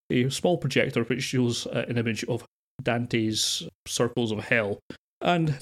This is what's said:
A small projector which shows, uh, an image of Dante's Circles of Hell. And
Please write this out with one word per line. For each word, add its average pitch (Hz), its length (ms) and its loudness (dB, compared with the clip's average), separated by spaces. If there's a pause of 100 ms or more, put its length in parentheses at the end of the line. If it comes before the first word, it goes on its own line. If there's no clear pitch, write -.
(100)
A 127 200 4
small 175 280 2
projector 131 460 2
which 123 180 -2
shows, 120 440 0
uh, - 220 -2
an 120 100 -2
image 113 260 -2
of 117 200 -4 (380)
Dante's 117 800 0 (240)
Circles 117 460 0
of 107 120 -4
Hell. 107 340 2 (420)
And 160 420 2